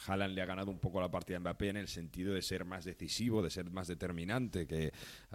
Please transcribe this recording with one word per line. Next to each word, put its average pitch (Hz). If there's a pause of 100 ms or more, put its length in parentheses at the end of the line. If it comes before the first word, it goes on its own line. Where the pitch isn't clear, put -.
Haaland 95
le 92
ha 92
ganado 95
un 92
poco 92
la 90
partida 90
a -
Mbappé 87
en 98
el 98
sentido 90
de 92
ser 90
más 90
decisivo, 107
de 85
ser 90
más 90
determinante, 90
que 80 (420)